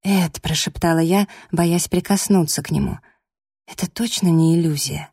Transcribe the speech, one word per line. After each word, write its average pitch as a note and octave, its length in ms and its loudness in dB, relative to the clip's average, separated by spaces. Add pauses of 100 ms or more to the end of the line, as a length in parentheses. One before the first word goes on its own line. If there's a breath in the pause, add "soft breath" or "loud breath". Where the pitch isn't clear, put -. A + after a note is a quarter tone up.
"Эд", F#3+ 380 0
прошептала D#3+ 580 -2
я, F#3+ 280 2 (240 loud breath)
боясь E3+ 360 0
прикоснуться F3+ 760 0
к - 80 -8
нему, C#3 280 -2 (680 soft breath)
"это - 220 -6
точно G#3+ 400 -2
не E3 260 4
иллюзия?" D3 580 -2